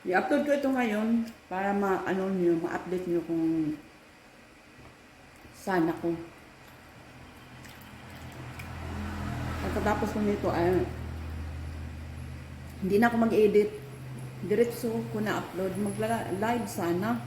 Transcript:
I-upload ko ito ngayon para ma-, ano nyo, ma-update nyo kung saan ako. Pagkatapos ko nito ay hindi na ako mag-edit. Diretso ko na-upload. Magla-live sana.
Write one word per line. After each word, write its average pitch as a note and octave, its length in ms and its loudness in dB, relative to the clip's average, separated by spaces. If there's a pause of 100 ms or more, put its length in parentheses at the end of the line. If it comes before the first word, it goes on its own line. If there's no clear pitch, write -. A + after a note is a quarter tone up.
I-upload - 480 2
ko C#4+ 80 4
ito C#4 160 0
ngayon A3+ 560 2 (160)
para G3 320 0
ma-, G3 320 2
ano F#3+ 240 0
nyo, F3 320 4
ma-update F3+ 400 -4
nyo F3 240 2
kung D#3+ 480 2 (1800)
saan E3 400 2
ako. E3+ 240 -2 (3500)
Pagkatapos G#3 560 2
ko G#3+ 80 2
nito G3+ 240 2
ay F3 400 4 (1900)
hindi G3 160 2
na A#3 160 6
ako A3+ 160 4
mag-edit. G#3 480 6 (720)
Diretso A3+ 640 2
ko G#3 80 -2
na-upload. F#3 560 -2
Magla-live G#3+ 880 0
sana. G3+ 640 0